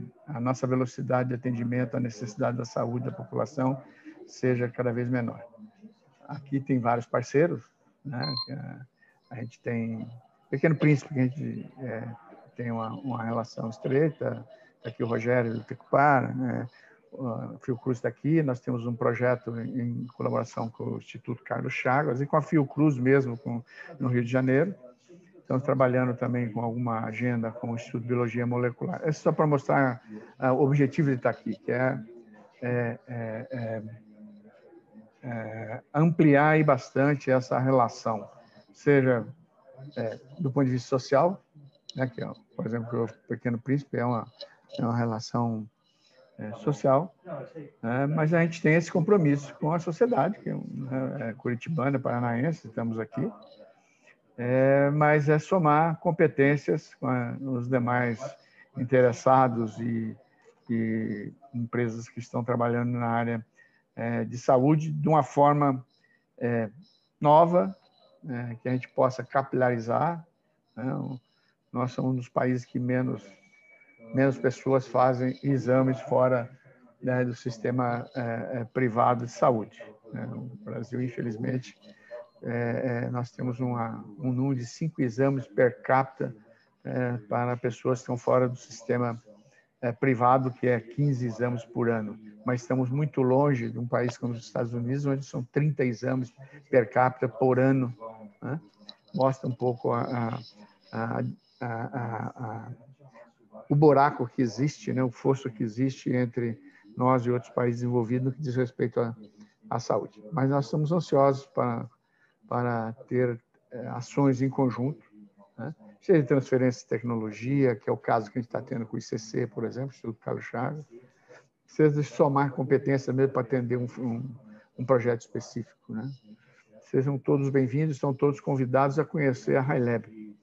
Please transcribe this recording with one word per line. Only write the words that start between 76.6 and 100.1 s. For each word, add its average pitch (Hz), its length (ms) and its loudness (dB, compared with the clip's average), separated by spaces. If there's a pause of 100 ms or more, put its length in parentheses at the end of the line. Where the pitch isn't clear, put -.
né, 127 240 0
do 120 100 -4
sistema, 123 800 -4
é, 127 60 -4 (380)
é, 117 140 -6
privado 120 520 2
de 123 60 -12
saúde, 117 520 0 (300)
né? 120 200 -8
O 123 300 -12
Brasil, 120 380 -8
infelizmente, 123 760 -6 (640)
é, 120 640 -4
é, 123 60 -4
nós 123 220 -4
temos 127 280 -6
uma, 113 440 -4 (140)
um 131 140 -2
número 131 240 0
de 120 100 -6
cinco - 360 -6
exames 131 440 0
per - 360 2
capita, 131 520 0 (520)
é, 127 320 -2 (100)
para 123 300 -2
pessoas 123 420 -2
que - 40 -18
estão 123 140 -4
fora 127 300 4
do 123 80 -4
sistema, 120 640 -4 (600)
é, 120 100 -2
privado, 127 600 4
que 127 160 -2
é 123 120 4
quinze 135 460 0
exames 120 400 -2
por 120 240 0
ano. 110 280 -2 (280)
Mas 123 160 0
estamos 127 280 0
muito 147 320 0
longe 127 480 4
de 117 80 -8
um 120 80 -4
país 123 320 -2
como 120 160 -4
os 117 100 -8
Estados 120 300 -4
Unidos, 123 320 -4
onde 135 200 -2
são 135 180 -8
trinta 143 420 0
exames 127 480 -2 (360)
per 123 200 6
capita 127 380 2
por 127 320 4
ano, 131 340 4 (480)
né? 135 180 -6 (540)
Mostra 131 340 0
um 127 60 -2
pouco 123 380 -2
a, 120 100 0
a, 120 380 -4 (520)